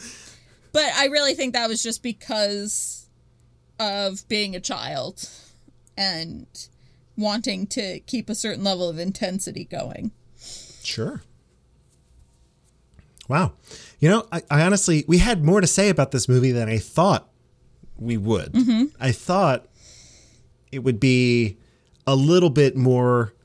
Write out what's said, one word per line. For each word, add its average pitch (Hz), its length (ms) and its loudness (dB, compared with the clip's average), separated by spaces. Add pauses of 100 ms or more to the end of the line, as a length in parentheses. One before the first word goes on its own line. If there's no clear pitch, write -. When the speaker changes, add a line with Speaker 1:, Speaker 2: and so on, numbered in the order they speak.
(720)
Speaker 1:
But 302 240 0
I 277 120 2
really 277 280 0
think 254 200 -4
that 240 140 -2
was 226 140 -4
just 233 200 -6
because 208 1040 -6 (720)
of 196 480 -6
being 208 260 -4
a 180 60 -12
child 127 680 -10 (680)
and 165 500 -8 (720)
wanting 208 520 -4
to 196 320 -8
keep - 300 -8
a 214 60 -8
certain 208 260 -8
level 180 260 -2
of 160 120 -8
intensity 190 640 -8
going. - 480 -10 (720)
Speaker 2:
Sure. - 380 -8 (2000)
Wow. 156 240 0 (480)
You 147 80 6
know, 208 240 4
I, 170 180 -8
I 147 120 4
honestly, 175 440 2
we 175 120 6
had 185 260 4
more 185 160 4
to 180 60 4
say 202 240 4
about 151 220 0
this 127 160 -2
movie 127 240 4
than 117 160 -2
I 113 100 0
thought 160 500 0 (680)
we 117 180 -4
would. 104 360 -2
Speaker 1:
Mm-hmm. 233 320 2 (160)
Speaker 2:
I 127 120 2
thought 175 540 0 (1040)
it 135 80 -8
would 123 200 0
be 123 580 4 (480)
a 139 100 2
little 165 340 4
bit 135 260 4
more 123 580 2 (100)